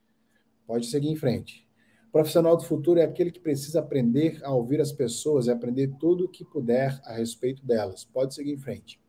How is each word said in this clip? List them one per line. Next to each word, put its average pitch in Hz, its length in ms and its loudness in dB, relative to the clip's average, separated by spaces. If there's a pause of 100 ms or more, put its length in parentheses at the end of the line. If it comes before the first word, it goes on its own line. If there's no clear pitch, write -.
(680)
Pode 117 200 -2
seguir 143 220 0
em 156 80 -2
frente. 113 500 -4 (420)
O - 40 -6
profissional 165 420 4
do 165 100 2
futuro 165 360 4
é 160 40 6
aquele 170 260 0
que - 100 -14
precisa 151 400 -2
aprender 143 640 0
a 139 80 -6
ouvir 127 260 0
as 139 140 0
pessoas 131 540 0
e 120 40 4
aprender 123 480 -2
tudo 175 280 2
o - 20 -6
que - 160 -20
puder 131 600 -2
a 117 100 -12
respeito 127 500 -6
delas. 107 400 -2
Pode 135 300 -4
seguir 147 180 -6
em 143 60 -8
frente. 117 500 -14